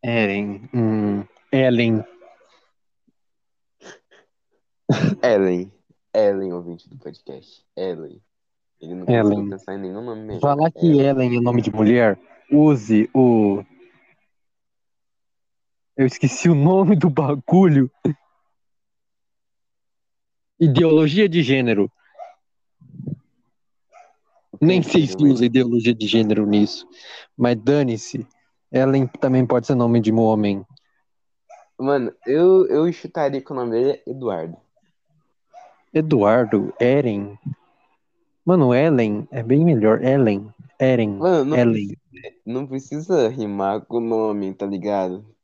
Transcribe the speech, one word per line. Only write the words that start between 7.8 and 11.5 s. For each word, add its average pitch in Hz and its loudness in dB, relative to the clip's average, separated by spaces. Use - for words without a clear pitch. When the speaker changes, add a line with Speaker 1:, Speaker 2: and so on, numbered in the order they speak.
Speaker 2:
Ele 80 -16
não 90 -12
conseguiu 110 2
Speaker 1:
Ellen. 101 -4
Speaker 2:
pensar 95 -14
em 98 -12
nenhum 98 -12
nome 110 -14
melhor. 107 -12
Speaker 1:
Falar 143 0
que 175 -2
Speaker 2:
Ellen. 143 4
Speaker 1:
Ellen 127 0
é - 0
nome 120 0